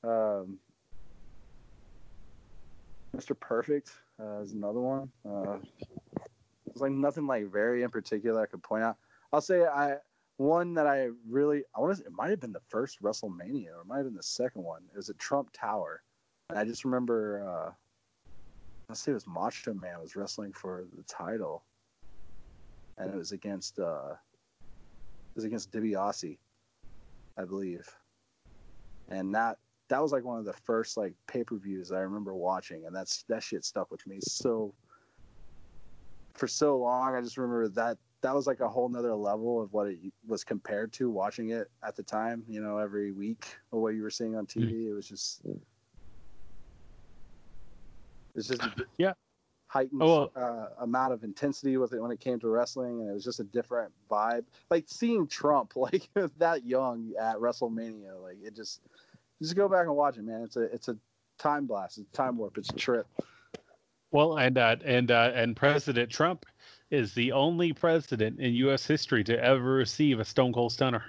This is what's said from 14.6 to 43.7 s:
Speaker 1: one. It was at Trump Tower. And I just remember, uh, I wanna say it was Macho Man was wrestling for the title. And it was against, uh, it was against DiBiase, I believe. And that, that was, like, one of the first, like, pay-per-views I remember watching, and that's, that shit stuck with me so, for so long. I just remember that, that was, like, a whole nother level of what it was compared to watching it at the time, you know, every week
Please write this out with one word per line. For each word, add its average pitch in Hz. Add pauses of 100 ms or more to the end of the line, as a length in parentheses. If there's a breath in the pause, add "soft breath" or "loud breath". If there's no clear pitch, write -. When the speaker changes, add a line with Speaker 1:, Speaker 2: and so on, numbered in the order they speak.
Speaker 1:
one. 82 (120)
It -
was 98
at -
Trump 135
Tower. 98 (460)
And 101
I 107
just 113
remember, 117
uh, 85
I - (1160)
wanna 110
say -
it 139
was 107
Macho 98
Man 87
was 80
wrestling 98
for 92 (120)
the 90
title. 87 (1300)
And 98
it 101
was 87
against, 98
uh, 73 (500)
it -
was 110
against 110
DiBiase, 101 (1000)
I 92
believe. 90 (1200)
And 95
that, 113 (300)
that 135
was, 151
like, 127
one 120
of 110
the 101
first, -
like, 95 (140)
pay-per-views 95
I 92
remember 98
watching, 92
and 85
that's, -
that 113
shit -
stuck -
with -
me 98
so, 110 (1600 soft breath)
for -
so 143
long. 127
I 123
just 120
remember 120
that, 113 (260)
that 131
was, 139
like, 135
a 120
whole 123
nother 120
level 110
of 101
what 104
it 95 (280)
was 110
compared 107
to 127
watching 104
it 113 (120)
at 110
the 104
time, 113
you 107
know, 104
every 101
week 104 (160)